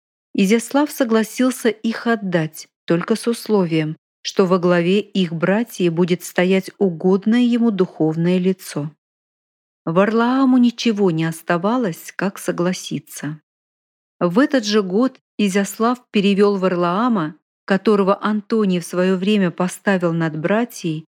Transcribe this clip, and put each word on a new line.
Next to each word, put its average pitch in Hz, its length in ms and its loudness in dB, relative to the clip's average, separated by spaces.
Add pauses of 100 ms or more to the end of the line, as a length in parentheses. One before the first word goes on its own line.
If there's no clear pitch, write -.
(340)
Изяслав 233 580 0
согласился 233 800 0
их - 380 -6
отдать, 185 600 -2 (180)
только 170 300 0
с - 120 -6
условием, 165 680 0 (240)
что - 240 0
во 185 140 2
главе 175 400 2
их 185 340 -2
братьи 180 560 0
будет 170 340 0
стоять 185 540 0
угодное 190 640 0
ему 233 300 2
духовное 175 680 0
лицо. 180 540 -4 (920)
Варлааму 233 760 2
ничего 233 540 2
не 160 140 0
оставалось, 175 880 -4
как 196 220 -4
согласиться. 170 1040 -6 (800)
В 175 180 0
этот 277 260 2
же 208 200 0
год 214 340 0 (200)
Изяслав 208 600 0 (120)
перевёл 202 460 2
Варлаама, 180 800 0 (300)
которого 196 580 2
Антоний 208 560 0
в 170 60 -12
своё 185 320 0
время 190 320 2
поставил 180 640 -2
над 160 260 -2
братией, 175 760 -4